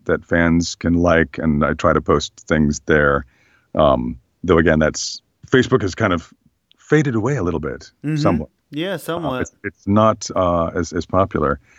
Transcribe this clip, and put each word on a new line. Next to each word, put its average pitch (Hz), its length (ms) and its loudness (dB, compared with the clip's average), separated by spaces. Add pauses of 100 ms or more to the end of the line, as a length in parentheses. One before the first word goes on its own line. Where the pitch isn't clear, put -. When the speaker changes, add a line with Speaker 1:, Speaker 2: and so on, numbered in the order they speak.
Speaker 1:
that 80 200 -2
fans 85 520 0
can 85 180 -2
like, 85 440 2
and 76 260 0
I 73 80 0
try 80 200 0
to 76 80 2
post - 460 -4
things 76 400 0
there. 71 380 2 (500)
Um, 65 440 2 (260)
though 85 140 4
again, 80 200 4
that's, - 440 -2 (260)
Facebook 131 340 2
has 92 120 -4
kind 104 180 0
of 82 200 -4 (460)
faded 147 380 0
away 113 200 -2
a 110 60 -4
little 85 160 -2
bit, 69 320 -8 (140)
Speaker 2:
Mm-hmm. 151 120 -4
Speaker 1:
somewhat. 90 320 0 (220)
Speaker 2:
Yeah, 170 240 -6
Speaker 1:
Uh, 160 40 -8
Speaker 2:
somewhat. 151 440 -6
Speaker 1:
it's, - 220 -10
it's - 240 -12
not, 107 480 2
uh, 87 380 0
as, 82 180 -4
as 85 140 -6
popular. 78 520 0 (200)